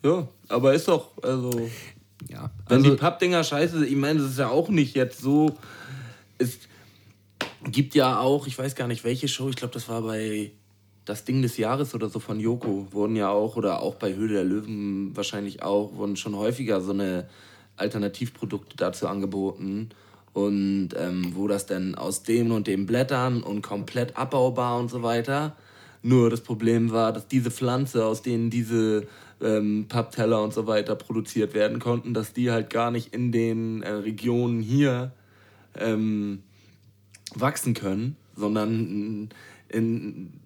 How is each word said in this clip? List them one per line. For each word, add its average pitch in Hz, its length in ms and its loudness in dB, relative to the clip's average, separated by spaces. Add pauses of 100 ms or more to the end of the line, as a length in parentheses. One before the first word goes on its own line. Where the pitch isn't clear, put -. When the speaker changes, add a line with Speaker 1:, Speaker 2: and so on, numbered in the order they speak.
Speaker 1:
Ja, 156 240 2 (200)
aber 131 260 6
ist 165 140 2
doch, 165 220 2 (120)
also 123 480 -2 (580)
Speaker 2:
Ja, 123 220 -10 (180)
Speaker 1:
wenn 123 100 8
Speaker 2:
also 139 120 10
Speaker 1:
die 135 60 6
Pappdinger 170 480 2
scheiße 160 340 0
sind, 143 100 2
ich 139 80 2
meine, 147 240 2
das 135 120 0
ist 127 60 -4
ja 131 100 2
auch 151 200 2
nicht 156 280 4
jetzt 127 240 0
so, 151 360 4 (800)
es 120 200 0 (1120)
gibt 131 240 0
ja 127 260 6
auch, 139 260 2
ich 131 120 -8
weiß 131 160 -4
gar 123 140 -4
nicht, 117 160 -4
welche 127 240 -2
Show, 131 200 -4
ich 123 80 -4
glaub, 120 160 -8
das 113 160 -10
war 113 140 -4
bei 107 480 -4 (540)
Das 104 200 -8
Ding 131 180 0
des 120 140 -2
Jahres 127 400 -2
oder 107 120 -4
so 107 120 -6
von 107 180 -6
Joko, 110 540 -2
wurden 104 240 0
ja 101 120 0
auch, 107 280 2
oder 104 240 0
auch 101 160 -4
bei 98 180 -2
Höhle 107 200 0
der 95 100 2
Löwen 101 720 -2
wahrscheinlich 101 460 -6
auch, 104 320 0
wurden 101 220 -2
schon 104 200 -6
häufiger 110 440 0
so 95 120 -2
eine 90 360 -2 (480)
Alternativprodukte 104 1000 -4
dazu 92 320 -2
angeboten. 98 800 -4 (440)
Und, 98 640 0
ähm, 90 380 -2
wo 98 140 -2
das 101 180 0
denn 92 300 -4
aus 95 260 -6
dem 117 300 2
und 107 140 0
den 98 200 0
Blättern 123 560 0
und 104 200 -6
komplett 120 540 -4
abbaubar 127 640 0
und 120 120 -2
so 120 120 -6
weiter. 135 540 0 (460)
Nur 120 280 6
das 117 100 -2
Problem 113 500 2
war, 110 220 2
dass 113 160 -8
diese 120 220 2
Pflanze, 127 560 0
aus 110 160 -2
denen 117 280 0
diese, 110 560 2 (360)
ähm, 107 460 0
Pappteller 117 540 2
und 107 120 -2
so 110 140 -2
weiter 107 260 2
produziert 107 580 -2
werden 107 280 2
konnten, 120 340 -2
dass 110 180 -4
die 123 200 2
halt 110 180 -2
gar 117 220 0
nicht 117 200 -6
in 123 200 0
den, 113 500 0
äh, 98 100 -6
Regionen 113 720 0
hier, 127 500 2 (640)
ähm, 107 640 0 (920)
wachsen 127 400 0
können, 107 420 -2 (200)
sondern 107 920 -2 (400)
in 113 640 -4 (140)